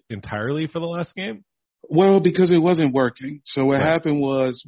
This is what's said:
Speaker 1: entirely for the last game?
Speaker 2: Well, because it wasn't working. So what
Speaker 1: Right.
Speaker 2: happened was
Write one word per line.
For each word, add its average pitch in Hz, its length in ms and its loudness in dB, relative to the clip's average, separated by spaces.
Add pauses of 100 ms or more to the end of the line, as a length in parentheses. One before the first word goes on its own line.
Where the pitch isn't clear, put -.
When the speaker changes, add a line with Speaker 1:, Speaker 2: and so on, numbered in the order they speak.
Speaker 1:
entirely 117 580 -8
for 165 120 -10
the 165 60 -8
last 170 300 -10
game? 202 300 -12 (440)
Speaker 2:
Well, 196 300 4
because 180 320 2
it 170 80 6
wasn't 160 340 2
working. 131 520 -4
So 135 200 -4
what 139 140 2
Speaker 1:
Right. 139 80 0
Speaker 2:
happened 160 340 0
was 131 460 -2